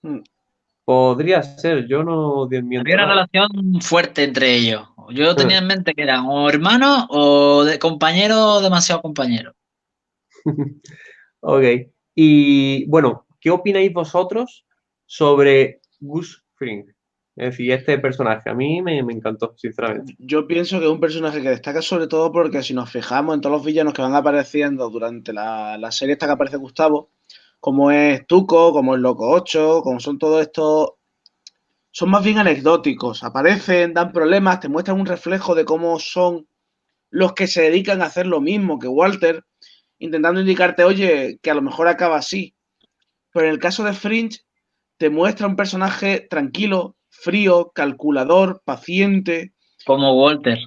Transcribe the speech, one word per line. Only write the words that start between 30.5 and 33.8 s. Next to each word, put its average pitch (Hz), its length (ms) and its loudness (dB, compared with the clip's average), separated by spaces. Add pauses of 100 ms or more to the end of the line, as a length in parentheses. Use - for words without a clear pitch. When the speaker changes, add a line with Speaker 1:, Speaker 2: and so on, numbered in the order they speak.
Speaker 1:
son 180 200 -4
más 196 140 4
bien 214 140 2
anecdóticos. 147 840 0
Aparecen, 170 720 0